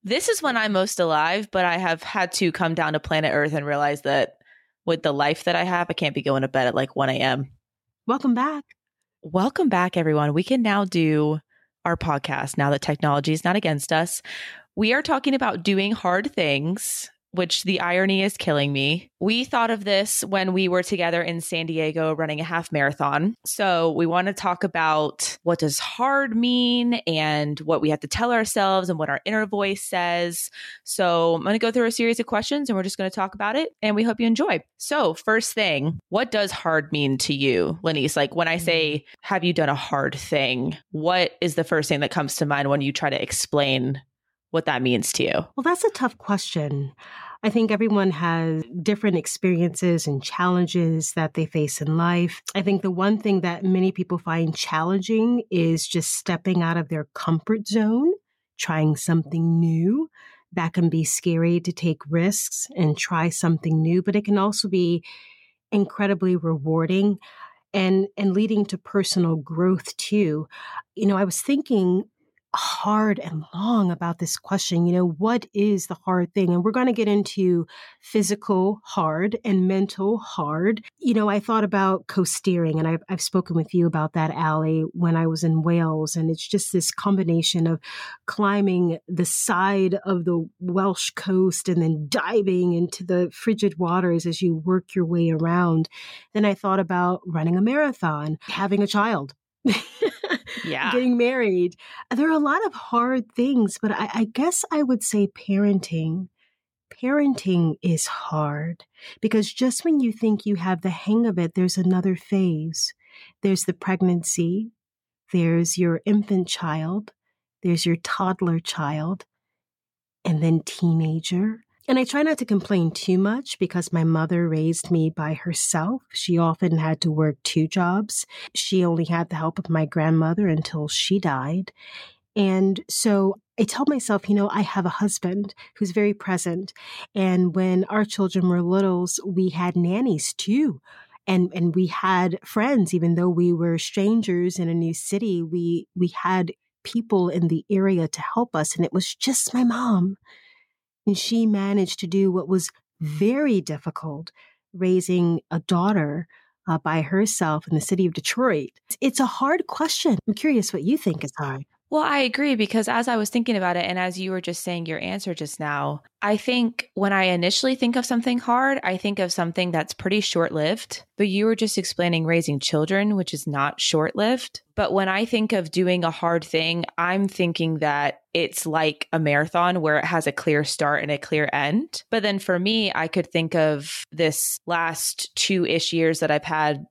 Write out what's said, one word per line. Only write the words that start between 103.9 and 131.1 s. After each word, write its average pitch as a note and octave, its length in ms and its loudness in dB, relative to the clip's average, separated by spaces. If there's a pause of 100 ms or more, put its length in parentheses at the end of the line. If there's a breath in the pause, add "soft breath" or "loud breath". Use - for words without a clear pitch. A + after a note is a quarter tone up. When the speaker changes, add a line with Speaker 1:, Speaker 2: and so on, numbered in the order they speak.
Speaker 2:
I, - 220 -4
I A3 100 2
guess C#4+ 460 0
I D4+ 120 0
would B3 200 0
say G3+ 260 2
parenting. F#3 1000 0 (720)
Parenting A#3+ 800 2
is E3+ 240 0
hard D3+ 800 -4 (360 loud breath)
because G#3+ 320 0
just B3+ 320 -2
when D#4 160 4
you A#3 120 2
think G#3+ 320 0
you G#3 120 0
have F3 260 -2
the F#3+ 80 0
hang G#3+ 360 2
of F#3 120 0
it, E3+ 160 -2
there's F#3 240 2
another F#3 380 2
phase. E3 800 -2 (480 loud breath)
There's F#3+ 220 2
the F#3 80 -2
pregnancy, F3+ 1000 0 (600)
there's E3+ 460 2
your E3+ 260 2
infant G#3 440 2
child, E3 640 -4 (500)
there's F3 240 2
your E3+ 100 2
toddler F#3 640 -2
child, D#3 640 -4 (1000)
and D#3+ 180 0
then E3 220 4
teenager. E3+ 1000 0 (240)
And C4 100 4
I B3+ 60 2
try C#4+ 180 -2
not D#4 160 0
to B3 60 -4
complain F#3 480 0
too F3+ 260 0
much G#3+ 400 -2
because F3+ 340 -2
my E3 120 2
mother E3 440 2
raised D#3+ 440 0
me E3 180 2
by D#3+ 240 -4
herself. F3 680 -2 (100)
She E3+ 260 0
often E3 400 2
had D#3 220 0
to D#3+ 100 0
work D3+ 320 2
two D#3+ 240 0
jobs. F#3 580 -2 (300 loud breath)
She F#3 300 0
only E3+ 200 2
had E3 260 -2
the E3+ 60 -6
help D#3+ 220 -4
of F3 100 -8
my D#3+ 160 2
grandmother D#3+ 640 2
until D#3 400 -2
she - 320 0